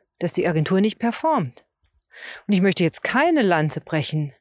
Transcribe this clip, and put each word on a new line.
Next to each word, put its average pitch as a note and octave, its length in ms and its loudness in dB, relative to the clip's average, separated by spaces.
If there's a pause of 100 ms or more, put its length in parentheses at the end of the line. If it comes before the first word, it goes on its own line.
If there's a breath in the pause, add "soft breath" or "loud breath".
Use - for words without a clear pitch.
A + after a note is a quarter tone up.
(200)
dass F3 120 -2
die E3 160 0
Agentur E3+ 320 2
nicht G#3 200 0
performt?“ A#3 680 -2 (800 loud breath)
Und G#3 60 0
ich F3+ 80 4
möchte F#3+ 220 2
jetzt - 200 -2
keine D4+ 380 2
Lanze D#3+ 400 0
brechen D3+ 600 -4